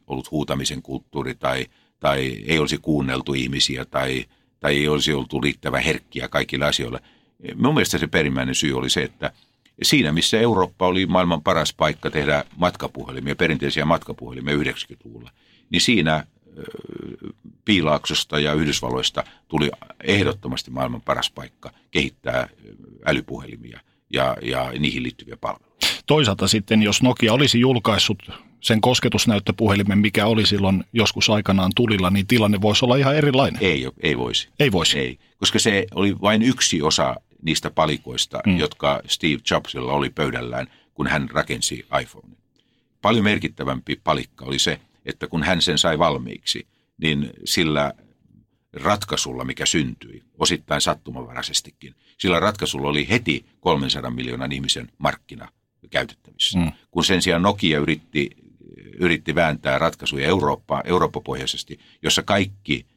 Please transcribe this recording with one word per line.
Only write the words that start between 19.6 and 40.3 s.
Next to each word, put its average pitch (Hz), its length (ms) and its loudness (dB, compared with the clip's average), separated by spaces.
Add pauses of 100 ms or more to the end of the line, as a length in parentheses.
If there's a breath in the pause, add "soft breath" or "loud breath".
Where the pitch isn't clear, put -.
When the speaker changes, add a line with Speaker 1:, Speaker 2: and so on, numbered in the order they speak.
Speaker 1:
ehdottomasti 69 640 -2
maailman 62 320 -6
paras 64 280 -2
paikka - 400 -18 (200 soft breath)
kehittää, 67 500 -2
ö, 58 80 -4 (580)
älypuhelimia 58 760 -2 (320)
ja, 65 300 2
ja 65 360 -2
niihin 67 240 0
liittyviä 60 340 -10
palveluja. - 320 -10 (380 loud breath)
Speaker 2:
Toisaalta 117 420 4
sitten, 107 340 4
jos 104 200 2
Nokia 120 300 4
olisi 123 280 4
julkaissut 117 720 2 (300 loud breath)
sen 110 200 2
kosketusnäyttöpuhelimen, 104 1200 2
mikä 104 280 4
oli 110 200 4
silloin 95 460 2
joskus 107 380 2
aikanaan 98 460 2
tulilla, 104 340 2
niin 98 160 2
tilanne 104 340 4
voisi 104 240 4
olla 123 120 4
ihan 139 200 2
erilainen. 139 460 2
Speaker 1:
Ei 76 240 2
o-, 65 140 -8
ei 73 180 0
voisi. 60 300 -4 (120)
Speaker 2:
Ei 143 120 4
voisi. 82 260 2
Speaker 1:
Ei, 65 200 -4 (180)
koska 95 220 0
se 101 360 2
oli 98 260 0
vain 107 220 4
yksi 123 400 2
osa 73 340 2 (260)
niistä 78 280 -2
palikoista, 67 760 -2
Speaker 2:
Mm. 95 100 4
Speaker 1:
jotka 73 500 0
Steve 76 320 0 (120)
Jobsilla 67 420 -2
oli 69 180 0
pöydällään, 62 560 -4 (280 soft breath)